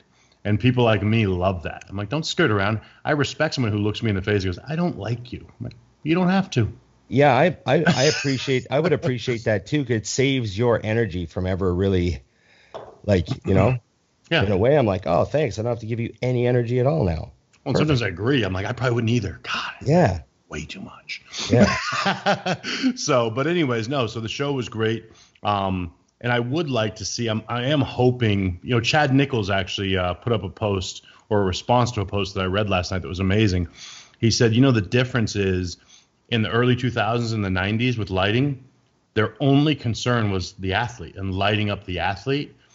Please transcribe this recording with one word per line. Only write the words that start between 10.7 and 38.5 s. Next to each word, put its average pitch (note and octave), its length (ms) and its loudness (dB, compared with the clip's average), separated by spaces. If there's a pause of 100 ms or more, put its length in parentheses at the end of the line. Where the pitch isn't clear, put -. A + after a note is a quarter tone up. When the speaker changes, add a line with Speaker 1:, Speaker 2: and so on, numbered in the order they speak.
Speaker 2:
energy G#2 440 0
from F#2 200 -6
ever F#2 280 0
really, F2+ 480 2 (840)
like, G2 240 2 (180)
you G2 80 2
know, A2 240 4 (520)
Speaker 1:
Yeah. D#3 140 4
Speaker 2:
in G#2 80 0
a G2 40 2
way, B2 220 4
I'm B2+ 80 4
like, F#2 200 -2
"Oh, F2 180 2
thanks. C#3 340 -2
I A2 40 -6
don't A#2+ 80 -2
have A#2+ 100 -4
to A2+ 60 -12
give A2 140 -4
you A#2 220 -6
any B2 240 0
energy B2 340 2
at A#2+ 60 0
all D3+ 180 0
now." D#2+ 280 -4 (320)
Speaker 1:
Well, C#3 100 -4
and - 20 0
sometimes D3+ 260 2
I G#2+ 60 -2
agree. A2 360 0
I'm F#2 80 -2
like, F#2+ 140 -4
"I G#2+ 60 -4
probably B2 220 -2
wouldn't A#2 160 0
either." G2+ 320 -2
God, - 300 -8 (100)
Speaker 2:
Yeah. A#2 380 2 (280)
Speaker 1:
way D#2 160 -12
too - 160 -16
much. - 420 -14 (280)
Speaker 2:
Yeah. - 260 4 (280)
Speaker 1:
<laughs> - 520 0 (400)
So, B2 340 2
but C3+ 160 -2
anyways, B2+ 420 0
no, C3+ 180 0
so A#2 140 -8
the A2+ 80 -6
show C#3 240 -4
was B2 160 -4
great. A2 360 -2 (380)
Um, F#2+ 500 0 (280)
and A#2+ 120 0
I A#2+ 80 4
would C#3+ 280 -2
like A2 280 0
to - 80 -12
see, A#2+ 240 -6
I'm, A2 200 -2
I A#2+ 180 -4
am D3 140 2
hoping, G#2+ 800 0
you - 80 -8
know, A#2+ 100 2
Chad C#3+ 340 2
Nichols C3 340 2
actually, F#2+ 480 -2
uh, F2+ 180 0
put A#2 180 -4
up G#2 100 0
a F#2+ 80 -8
post G2 520 -4 (280)
or G#2 120 4
a - 20 2
response A#2 480 2
to - 100 -4
a F#2 40 -4
post G2+ 280 -4
that F#2+ 80 -2
I F#2 40 0
read G2 220 0
last F2+ 220 0
night F#2 120 -4
that C#2 60 -10
was F2 120 -6
amazing. F#2+ 480 2 (500)
He A#2 120 2
said, A2 240 2
"You A#2 60 6
know, C3+ 120 6
the A2 100 2
difference A#2+ 540 0
is F#2 400 0 (520)
in A2+ 140 0
the G2 80 -2
early A#2+ 260 2
two B2 140 -2
thousands A2+ 420 -2
and G#2+ 120 -2
the F#2+ 60 -2
nineties G#2+ 460 0
with G2+ 140 -6
lighting, G#2+ 520 0 (520)